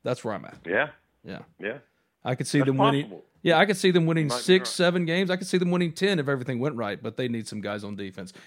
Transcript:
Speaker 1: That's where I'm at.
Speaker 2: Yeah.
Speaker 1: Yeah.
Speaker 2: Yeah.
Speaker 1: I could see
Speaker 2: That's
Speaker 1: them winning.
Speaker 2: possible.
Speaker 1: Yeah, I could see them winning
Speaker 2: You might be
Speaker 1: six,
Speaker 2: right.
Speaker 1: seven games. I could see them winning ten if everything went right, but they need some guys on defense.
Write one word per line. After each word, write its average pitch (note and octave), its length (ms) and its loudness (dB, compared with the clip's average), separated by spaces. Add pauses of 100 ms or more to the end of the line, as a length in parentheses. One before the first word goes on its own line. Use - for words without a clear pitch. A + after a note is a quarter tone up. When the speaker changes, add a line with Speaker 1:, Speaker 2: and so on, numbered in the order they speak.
Speaker 1:
That's B2+ 200 -4
where A2 120 -4
I'm F2+ 100 -10
at. - 200 -18
Speaker 2:
Yeah. A2+ 240 0 (340)
Speaker 1:
Yeah. - 180 -12 (180)
Speaker 2:
Yeah. A2 200 -8 (440)
Speaker 1:
I B2+ 120 -2
could B2+ 120 -6
see D3 120 2
Speaker 2:
That's C3 100 2
Speaker 1:
them C3+ 80 0
winning. C#3 260 4
Speaker 2:
possible. F#2+ 220 -14 (160)
Speaker 1:
Yeah, E3 180 4
I F3+ 80 8
could G3+ 100 0
see F#3+ 140 4
them E3+ 160 4
winning E3 180 2
Speaker 2:
You C#3 40 -2
might B2 80 -2
be A#2+ 60 -6
Speaker 1:
six, F#3 260 4
Speaker 2:
right. - 40 -6
Speaker 1:
seven F3 320 2
games. F3 240 0
I F3+ 80 0
could F#3 100 -8
see F#3+ 120 0
them F3 120 0
winning F3 220 0
ten G3 260 0
if C3+ 80 -2
everything C3 320 -2
went C#3 160 -2
right, G#2+ 260 -4
but A2+ 160 -8
they B2+ 100 -2
need A#2 200 -4
some G#2 140 -8
guys G2+ 220 -6
on G#2 120 -8
defense. F#2+ 380 -12 (140)